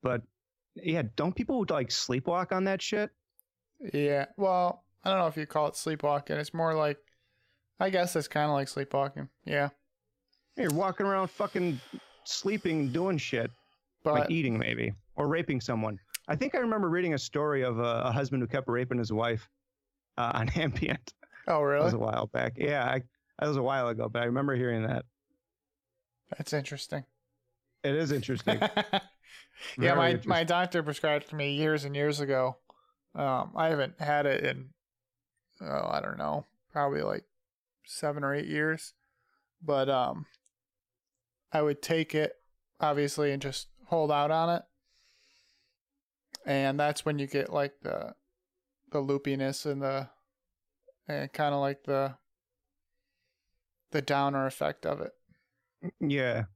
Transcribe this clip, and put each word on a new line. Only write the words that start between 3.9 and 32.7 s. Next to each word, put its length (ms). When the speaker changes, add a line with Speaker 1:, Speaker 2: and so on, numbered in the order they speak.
Speaker 2:
Yeah. 320
Well, 480
I 60
don't 80
know 80
if 120
you 80
call 220
it 60
sleepwalking. 600
It's 160
more 220
like, 240
I 80
guess 260
it's 140
kinda 240
like 160
sleepwalking. 600
Yeah. 240
Speaker 1:
You're 180
walking 320
around 220
fucking 520
sleeping, 680
doing 240
shit. 340
Speaker 2:
But 100
Speaker 1:
Like 160
eating, 280
maybe. 340
Or 140
raping 340
someone. 360
I 80
think 180
I 40
remember 320
reading 240
a 40
story 440
of 160
a, 280
a 60
husband 300
who 40
kept 220
raping 300
his 140
wife, 360
uh, 160
on 140
<laughs> 20
Ambien. 480
Speaker 2:
Oh, 140
really? 180
Speaker 1:
That 60
was 80
a 40
while 280
back. 320
Yeah, 260
I, 180
that 100
was 80
a 60
while 260
ago, 220
but 120
I 40
remember 300
hearing 300
that. 200
Speaker 2:
That's 160
interesting. 520
Speaker 1:
It 120
is 180
interesting. 520
Speaker 2:
<laughs> 60
Yeah, 160
Speaker 1:
Very 20
Speaker 2:
my, 120
Speaker 1:
interesting. 200
Speaker 2:
my 160
doctor 380
prescribed 420
it 60
to 40
me 200
years 320
and 100
years 240
ago. 380